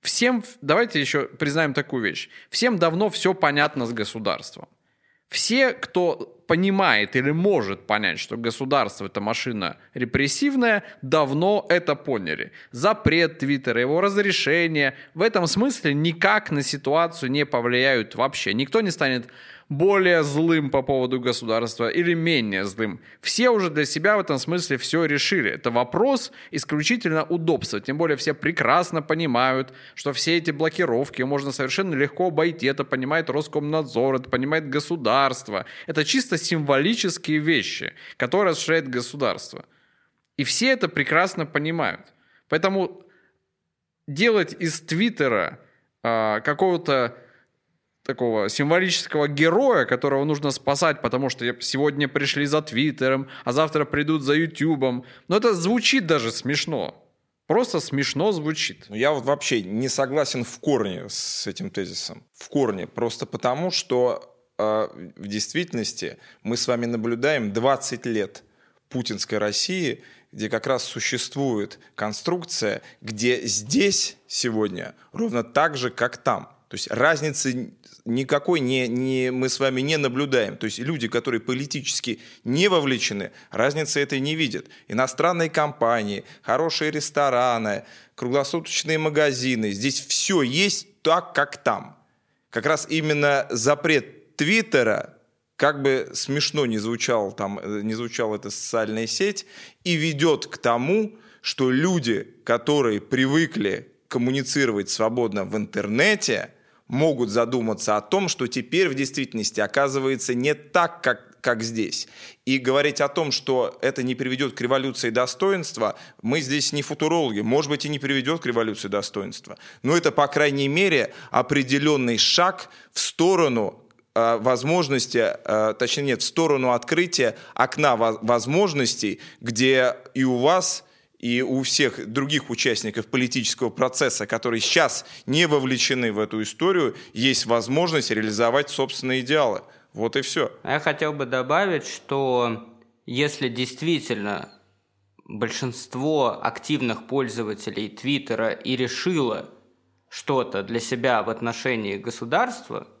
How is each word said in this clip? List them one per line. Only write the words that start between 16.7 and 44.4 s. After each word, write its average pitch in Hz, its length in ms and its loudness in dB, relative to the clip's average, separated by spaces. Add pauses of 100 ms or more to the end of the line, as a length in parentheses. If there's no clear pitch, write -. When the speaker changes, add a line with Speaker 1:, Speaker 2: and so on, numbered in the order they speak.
Speaker 1:
не 143 160 2
повлияют 123 680 2
вообще. 120 400 0
Никто 139 280 0
не 196 80 0
станет 131 360 -2 (440)
более 175 520 4
злым 151 480 2
по 135 120 2
поводу 131 360 0
государства 117 680 -2
или 170 240 2
менее 123 540 0
злым. 101 340 -4 (220)
Все - 260 2
уже 202 220 4
для 151 160 0
себя 196 320 2
в - 20 2
этом 147 180 -2
смысле 165 380 -2
все 160 300 0
решили. 147 440 0
Это - 200 -2
вопрос 208 640 0 (180)
исключительно 156 720 0
удобства. 160 560 0
Тем 135 160 -4
более 156 220 2
все 147 160 0
прекрасно 160 680 2
понимают, 131 720 0 (220)
что - 180 -4
все 165 240 0
эти 170 140 0
блокировки 143 720 -2
можно 139 280 -2
совершенно 151 440 -2
легко 143 320 0
обойти. 160 400 0
Это 139 180 0
понимает 143 460 -2
Роскомнадзор, 147 840 0
это 127 120 -4
понимает 143 400 0
государство. 131 960 0 (220)
Это 151 180 0
чисто 254 320 0
символические 156 1040 0
вещи, - 560 -2 (240)
которые 175 320 2
осуществляет 156 380 0
государство. 123 760 -4 (720)
И 139 80 -2
все 254 280 2
это 247 160 0
прекрасно 160 580 0
понимают. 151 640 -4 (380)
Поэтому 190 520 0 (1040)
делать 185 520 2